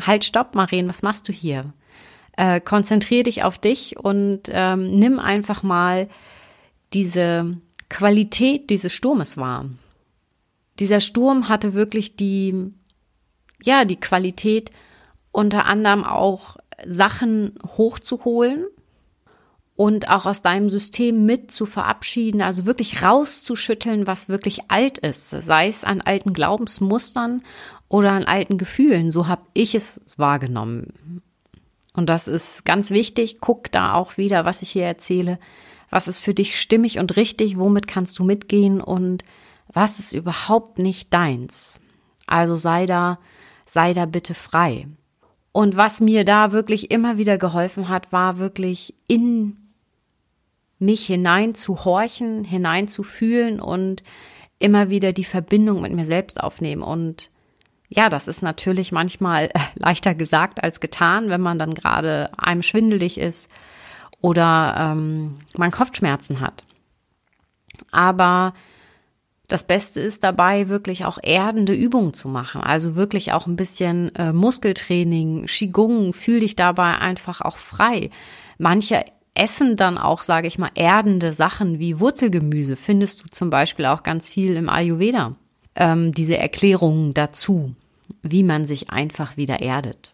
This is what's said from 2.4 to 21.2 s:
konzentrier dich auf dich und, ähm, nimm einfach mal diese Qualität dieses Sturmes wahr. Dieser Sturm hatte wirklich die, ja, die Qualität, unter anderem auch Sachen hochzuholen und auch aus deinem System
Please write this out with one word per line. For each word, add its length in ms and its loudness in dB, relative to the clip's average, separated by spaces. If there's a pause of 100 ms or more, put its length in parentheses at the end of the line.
konzentrier 640 2
dich 200 -2
auf 140 -2
dich 400 -2
und, 520 -2
ähm, 420 0
nimm 280 6
einfach 440 -2
mal 440 0 (840)
diese 640 0 (320)
Qualität 800 2
dieses 240 -2
Sturmes 440 0
wahr. 280 -6 (1120)
Dieser 220 4
Sturm 480 2
hatte 240 0
wirklich 420 -2
die, 560 -2 (880)
ja, 220 4
die 160 -2
Qualität, 720 -2 (600)
unter 340 0
anderem 380 2
auch 540 -2 (300)
Sachen 720 0 (180)
hochzuholen 880 0 (1120)
und 300 2
auch 160 2
aus 160 -2
deinem 280 2
System 560 0